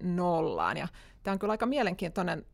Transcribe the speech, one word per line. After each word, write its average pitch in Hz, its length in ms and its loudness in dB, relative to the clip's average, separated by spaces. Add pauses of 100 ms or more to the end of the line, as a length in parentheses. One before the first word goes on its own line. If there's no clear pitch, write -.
nollaan. 165 760 2
Ja 165 120 -4 (340)
tää 196 100 -2
on 190 60 -2
kyllä 208 140 0
aika 220 140 0
mielenkiintoinen 180 880 0